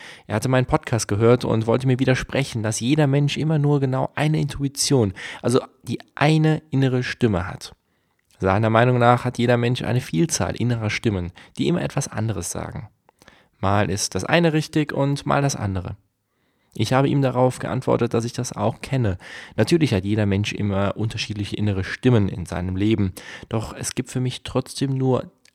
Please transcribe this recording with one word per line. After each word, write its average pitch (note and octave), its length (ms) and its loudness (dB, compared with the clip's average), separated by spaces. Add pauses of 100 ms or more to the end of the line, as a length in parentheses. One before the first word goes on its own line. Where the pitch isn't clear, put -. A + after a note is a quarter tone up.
(280)
Er G#2 80 -2
hatte A2 140 0
meinen B2+ 160 4
Podcast - 420 -2
gehört A2+ 380 4
und A2+ 220 0
wollte B2+ 200 0
mir B2+ 120 2
widersprechen, C3 640 0
dass A2 160 -2
jeder C#3+ 280 2
Mensch C#3+ 300 2
immer D#3 220 0
nur C#3+ 200 2
genau C3 360 -2
eine D#3 240 0
Intuition, C#3 720 0 (280)
also A#2+ 180 2 (240)
die A2+ 160 -6 (160)
eine D#3 540 4
innere C3 340 2
Stimme G2 440 0
hat. - 280 -14 (640)
Seiner G2 300 2
Meinung B2 280 4
nach A#2+ 260 4
hat B2 140 -4
jeder A#2+ 200 4
Mensch A#2+ 260 0
eine B2 180 0
Vielzahl D#3+ 540 -2
innerer A2+ 340 0
Stimmen, F#2 420 -2 (260)
die C3+ 100 0
immer E3+ 140 2
etwas - 260 -4
anderes A2 440 -4
sagen. - 380 -10 (680)
Mal G2 300 2
ist - 260 -4
das F#2+ 100 -4
eine E3 260 4
richtig D3+ 400 0
und C#3+ 340 -2
mal C#3 160 2
das C#3 140 0
andere. F#2+ 400 -4 (800)
Ich A2 160 -2
habe C3+ 160 4
ihm C#3+ 140 2
darauf B2+ 380 2
geantwortet, A#2+ 540 -2
dass A#2 120 0
ich A#2+ 80 -8
das - 200 -8
auch G#2+ 280 -2
kenne. A2+ 360 -2 (380)
Natürlich C#3+ 380 2
hat F#2 120 0
jeder G#2+ 200 0
Mensch G2+ 280 0
immer G2 440 -2
unterschiedliche G#2 580 -6
innere G2+ 280 -2
Stimmen G#2 460 2
in F2 160 -8
seinem F2+ 300 -6
Leben, G2+ 380 2 (340)
doch - 260 -6
es - 200 -8
gibt - 160 -6
für C3 100 -6
mich B2+ 240 -4
trotzdem C3+ 540 -4
nur C3 340 0 (240)